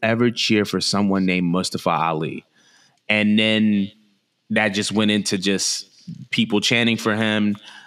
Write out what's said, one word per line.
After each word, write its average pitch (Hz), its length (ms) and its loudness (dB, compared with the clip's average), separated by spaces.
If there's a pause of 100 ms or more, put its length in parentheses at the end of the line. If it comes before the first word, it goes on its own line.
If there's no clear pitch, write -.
ever 117 280 2
cheer 107 360 0
for 95 160 -2
someone 98 420 0
named 90 220 0
Mustafa 90 440 -2
Ali." 80 540 -2 (640)
And 107 300 2
then 107 520 2 (600)
that 107 200 2
just 98 220 -4
went 107 180 2
into 104 280 0
just 95 520 -2 (400)
people 110 300 0
chanting 117 380 0
for 107 180 -2
him. 107 400 0 (300)